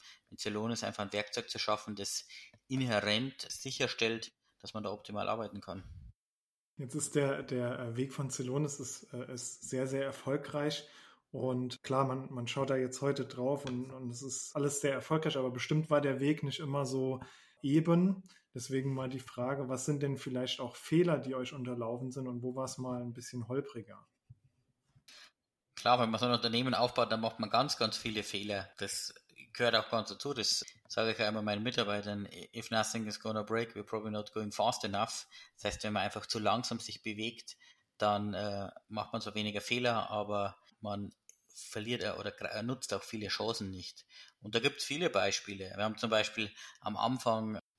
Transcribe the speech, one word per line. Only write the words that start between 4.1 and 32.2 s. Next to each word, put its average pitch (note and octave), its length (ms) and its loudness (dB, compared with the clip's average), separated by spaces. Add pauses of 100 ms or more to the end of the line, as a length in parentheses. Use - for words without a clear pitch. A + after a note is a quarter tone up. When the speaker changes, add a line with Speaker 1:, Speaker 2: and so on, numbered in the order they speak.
Speaker 1:
dass - 160 -12
man G#2+ 80 -4
da G2+ 80 -2
optimal G2+ 380 -4
arbeiten G#2 320 -2
kann. - 240 -8 (920)
Speaker 2:
Jetzt C3+ 200 -8
ist - 180 -2
der, C#3+ 300 2
der, B2+ 340 -2
äh, A#2 180 -4
Weg C3+ 160 0
von C#3 160 -2
Celonis C#3 520 0
ist, - 320 -10
äh, B2+ 200 -8
ist - 300 -10
sehr, C3 240 0
sehr C3+ 180 0
erfolgreich. D3 840 -2 (420)
Und B2+ 540 -2
klar, C3+ 200 4
man, C3 280 -2
man A#2+ 160 -4
schaut C3+ 220 0
da C3+ 60 4
jetzt B2+ 240 0
heute C3+ 260 2
drauf C#3 380 0
und, C3 280 -4
und C3 180 -8
es A#2+ 120 -8
ist - 340 -8
alles C#3+ 240 2
sehr C#3 120 4
erfolgreich, D#3 440 0
aber B2+ 160 2
bestimmt D#3 360 2
war D3 120 8
der C#3 180 2
Weg D3+ 240 4
nicht C#3 160 -2
immer C#3+ 260 0
so C3 360 2 (420)
eben. E3+ 640 6 (300)
Deswegen C3 380 0
mal C3 160 0
die C3 100 -4
Frage, B2+ 520 -2
was B2+ 160 -2
sind C#3+ 160 2
denn C#3 160 0
vielleicht B2+ 420 -2
auch B2 160 -6
Fehler, E3 400 4
die B2+ 180 -2
euch B2+ 200 -4
unterlaufen B2 580 -4
sind C3 160 -4
und A#2+ 140 -4
wo B2+ 120 -2
war's C3 220 -4
mal B2+ 240 -4
ein A#2+ 140 -6
bisschen A#2+ 340 -8
holpriger? A2+ 580 -6 (1700)
Speaker 1:
Klar, B2 260 6
wenn A2+ 100 4
man A2+ 100 2
so B2 60 4
ein B2 60 4
Unternehmen A#2 420 2
aufbaut, A#2+ 360 4
dann A2+ 120 2
macht A2+ 180 -2
man G#2+ 80 -2
ganz, C3 300 4
ganz G#2+ 180 2
viele G#2+ 260 -2
Fehler. G2+ 540 -4
Das - 380 -4 (400)
gehört A#2 200 4
auch A2 140 2
ganz A2 220 0
dazu. C#3 240 -4
Das - 320 2 (200)
sage A2 260 2
ich G#2+ 60 -4
ja G#2+ 120 4
immer G#2+ 100 0
meinen G#2 220 2
Mitarbeitern, G#2 680 0 (260)